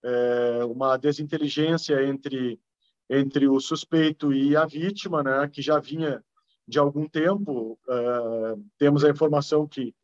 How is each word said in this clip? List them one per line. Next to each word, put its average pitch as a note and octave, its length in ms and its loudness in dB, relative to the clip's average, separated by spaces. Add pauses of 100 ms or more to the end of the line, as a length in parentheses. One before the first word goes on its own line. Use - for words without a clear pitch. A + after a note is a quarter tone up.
é, A#2+ 600 0
uma C3 320 0
desinteligência D3 1040 0
entre, C3+ 560 -4 (500)
entre C#3 380 2
o C3+ 100 4
suspeito D3+ 760 0
e C#3 240 2
a D#3+ 80 4
vítima, D#3+ 580 -4
né, C3+ 240 0
que C#3+ 140 -12
já D3 180 2
vinha D3 420 -4 (460)
de - 100 -2
algum D3 300 0
tempo. D#3 720 -2 (100)
É, A#2 640 -2 (220)
temos C#3+ 280 4
a D3 40 8
informação D3 560 0
que C3 380 -10